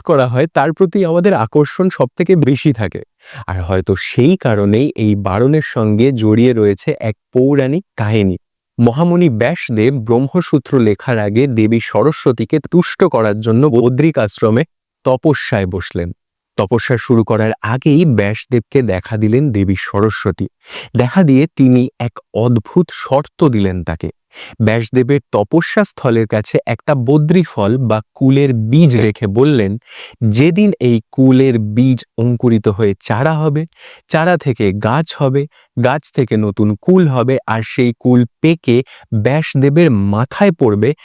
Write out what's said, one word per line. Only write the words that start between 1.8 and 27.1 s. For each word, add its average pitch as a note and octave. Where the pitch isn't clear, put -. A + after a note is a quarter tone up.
সব C3+
থেকে F#3
বেশি C#3+
থাকে। G#2+
আর F#2
হয়তো F#2
সেই D3
কারণেই G#2+
এই G#2+
বারণের A2
সঙ্গে A2
জড়িয়ে A#2
রয়েছে G#2+
এক A2
পৌরাণিক C#3
কাহিনী। G#2
মহামুনি E3+
ব্যাসদেব A#2+
ব্রহ্মসূত্র C3
লেখার A2+
আগে G#2+
দেবী A2+
সরস্বতীকে C3+
তুষ্ট -
করার A2
জন্য A#2
বদ্রিক B2+
আশ্রমে A2+
তপস্যায় B2+
বসলেন। F2
তপস্যা A#2
শুরু A2+
করার A2
আগেই C#3
ব্যাসদেবকে A#2
দেখা G#2
দিলেন A#2
দেবী G2
সরস্বতী। G2+
দেখা B2
দিয়ে C#3+
তিনি B2+
এক A#2+
অদ্ভুত A#2+
শর্ত -
দিলেন G2
তাকে। E2+
ব্যাসদেবের A#2
তপস্যা D#3+
স্থলের A#2
কাছে -
একটা -
বদ্রি D3+